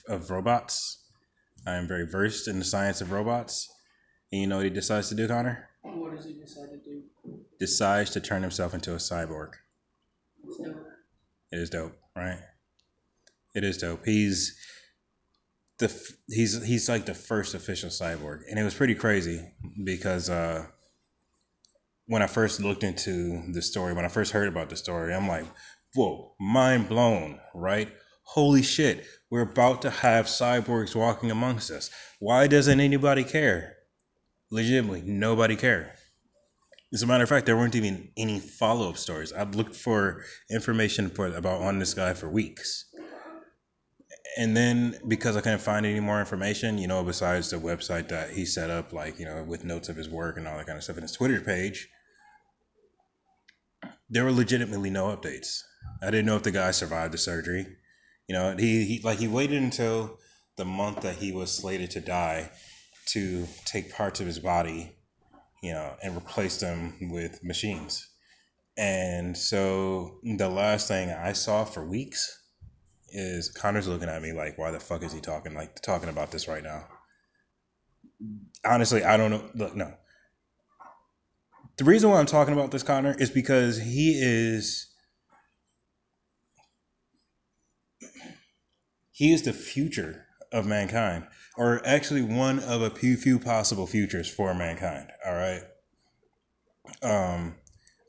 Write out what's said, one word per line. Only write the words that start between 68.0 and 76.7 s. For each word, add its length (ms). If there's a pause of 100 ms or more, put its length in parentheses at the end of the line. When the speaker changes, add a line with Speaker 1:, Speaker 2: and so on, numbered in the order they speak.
Speaker 1:
And 580
so 880
the 260
last 380
thing 220
I 240
saw 320
for 200
weeks 580 (640)
is 400
Connor's 380
looking 220
at 120
me 120
like, 240
"Why 140
the 80
fuck 240
is 100
he 80
talking, 320
like, 280
talking 280
about 220
this 160
right 160
now?" 220 (1800)